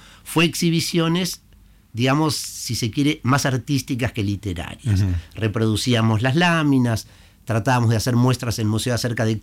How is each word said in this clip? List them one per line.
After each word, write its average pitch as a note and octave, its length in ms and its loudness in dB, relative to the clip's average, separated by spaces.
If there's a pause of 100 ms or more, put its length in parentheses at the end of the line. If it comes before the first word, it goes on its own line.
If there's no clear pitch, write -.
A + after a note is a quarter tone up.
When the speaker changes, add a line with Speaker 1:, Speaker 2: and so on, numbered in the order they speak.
(240)
Speaker 1:
fue D#3+ 200 2
exhibiciones, E3+ 960 0 (500)
digamos, C3+ 440 2
si - 380 -8
se A2 160 -4
quiere, D3 320 0
más C3 240 2
artísticas B2+ 640 -2
que A2+ 100 -4
literarias. G2 800 -2
Speaker 2:
Ujú. G2 100 2 (240)
Speaker 1:
Reproducíamos A2 880 0
las C3 140 0
láminas, D3 720 2 (400)
tratábamos A#2 440 2
de A#2 60 2
hacer A#2 200 0
muestras A#2+ 420 2
en A2 100 -2
museo A2 260 0
acerca A2+ 300 -2
de A2 180 0